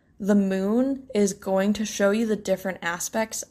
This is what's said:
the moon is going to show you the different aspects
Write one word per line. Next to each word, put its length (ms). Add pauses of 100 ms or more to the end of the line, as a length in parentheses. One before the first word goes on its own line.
(200)
the 160
moon 760
is 200
going 400
to 120
show 280
you 120
the 120
different 460
aspects 680